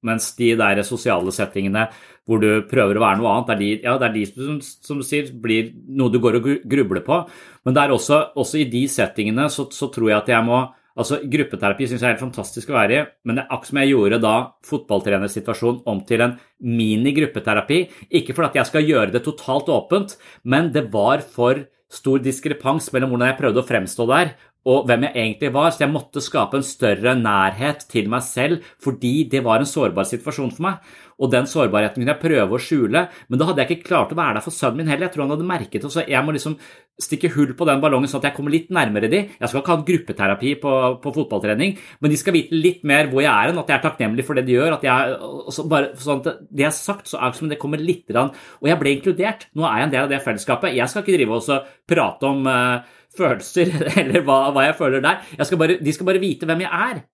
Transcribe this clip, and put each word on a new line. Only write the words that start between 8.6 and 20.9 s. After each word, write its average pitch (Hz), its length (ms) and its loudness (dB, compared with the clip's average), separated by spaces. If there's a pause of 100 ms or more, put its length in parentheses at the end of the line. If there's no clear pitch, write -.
i - 80 2
de 120 180 0
settingene 110 640 0
så, 139 160 -6
så 135 240 -6
tror 113 160 2
jeg 104 80 4
at 107 160 0
jeg 113 140 4
må, 123 160 2 (340)
altså, 139 240 -2
gruppeterapi 135 640 -2
synes 117 160 -4
jeg 123 60 0
er 117 80 2
helt - 80 -10
fantastisk - 500 -8
å 123 60 2
være 110 180 4
i, - 60 0 (260)
men 120 80 0
det 135 60 -4
er - 100 -8
akkurat - 160 -10
som 139 140 0
jeg 139 80 4
gjorde 113 340 4
da 107 80 4 (380)
fotballtrenersituasjonen 104 1200 -2
om 98 160 -2
til 117 160 2
en 123 80 0 (480)
minigruppeterapi. 113 1000 0 (440)
Ikke 127 160 -6
for 151 100 0
at - 80 -2
jeg - 140 0
skal 151 180 2
gjøre 107 240 4
det 120 160 0
totalt 143 400 -4
åpent, 190 480 0 (240)
men 139 320 2
det 135 140 0 (100)